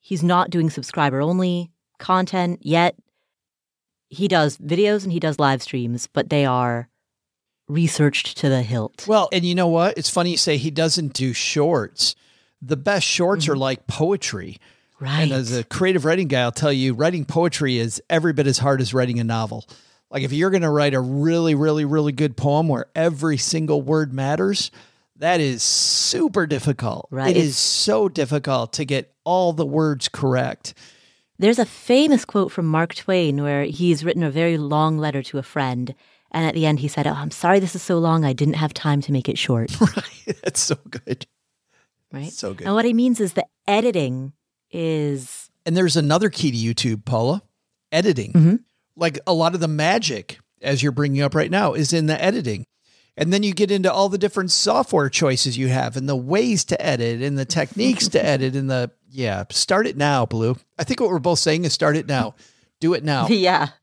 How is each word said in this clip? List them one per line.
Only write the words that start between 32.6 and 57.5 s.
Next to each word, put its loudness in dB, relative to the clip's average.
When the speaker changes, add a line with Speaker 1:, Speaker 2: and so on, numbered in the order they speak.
Speaker 1:
Mark 0
Twain 0
where 0
he's 0
written 0
a 0
very 0
long 2
letter -2
to -6
a -4
friend. -4
And -2
at 0
the 0
end, 2
he -4
said, -2
"Oh, 0
I'm -6
sorry 2
this -4
is -10
so 0
long. 2
I 0
didn't 0
have 0
time 0
to -4
make 0
it -4
short." 0
Speaker 2:
<laughs> 0
Right. -2
That's -4
so -2
good. -10
Speaker 1:
Right? -12
Speaker 2:
So -10
good. -12
Speaker 1:
And -2
what 0
he 0
means 2
is -2
the -2
editing -2
is -4
Speaker 2:
And 0
there's 4
another 2
key 0
to -4
YouTube, -2
Paula, 0
editing. 0
Speaker 1:
Mm-hmm. 6
Speaker 2:
Like, -2
a 2
lot 2
of -2
the 0
magic, -2
as 0
you're 2
bringing 0
up 0
right 2
now, 2
is 0
in 2
the 0
editing. -2
And 0
then 2
you 0
get 2
into 2
all 2
the -2
different -2
software 2
choices 0
you 0
have 0
and -4
the 0
ways 0
to -2
edit -2
and -2
the -2
techniques 0